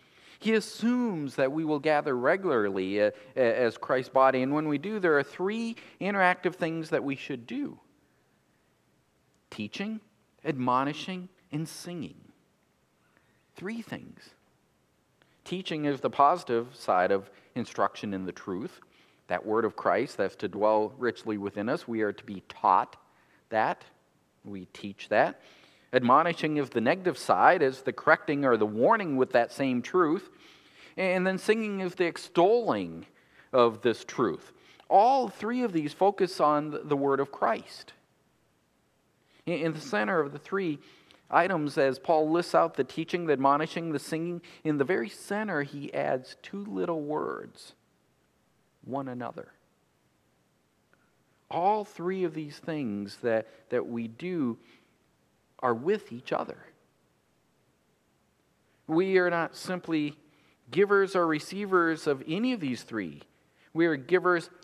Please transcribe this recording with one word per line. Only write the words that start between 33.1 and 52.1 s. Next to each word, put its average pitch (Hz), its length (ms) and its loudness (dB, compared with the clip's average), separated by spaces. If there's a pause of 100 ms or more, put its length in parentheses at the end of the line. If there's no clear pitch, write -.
of 117 300 4
this 113 220 0
truth. - 480 -4 (360)
All 240 400 6
three 240 340 -4
of 220 100 -2
these 151 200 -2
focus 196 480 2
on 151 300 2
the, 147 100 -8
the 147 160 -2
word 139 240 2
of 139 100 -2
Christ. - 640 -4 (1500)
In, 170 80 -2
in 160 180 -4
the 151 80 -8
center 208 400 -2
of 143 120 -2
the 147 60 -14
three 175 420 -4 (500)
items, 160 480 2
as 135 200 2
Paul 156 320 2
lists 170 240 0
out 165 200 4
the 135 100 0
teaching, 165 420 -6
the 151 60 2
admonishing, 151 600 0
the 143 60 -4
singing, 170 440 -6 (220)
in 151 140 0
the 139 60 2
very 190 240 -2
center 202 540 -6
he 143 320 -10
adds 139 480 -4
two 202 220 -12
little 175 380 -4
words, 71 720 -8 (1080)
"one 135 240 -8
another." 123 440 -12 (2000)
All 202 340 0
three 185 400 -6